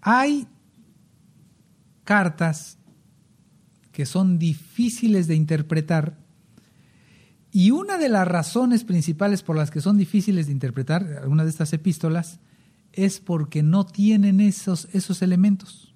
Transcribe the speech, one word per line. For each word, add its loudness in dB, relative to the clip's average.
hay 0
cartas -2
que -6
son 0
difíciles 0
de 0
interpretar, -2
y 4
una -2
de 0
las 2
razones 0
principales -2
por -4
las -2
que -6
son 2
difíciles 0
de -4
interpretar -4
algunas 0
de -2
estas -4
epístolas -4
es -2
porque -2
no 2
tienen 2
esos, 0
esos -2
elementos. 0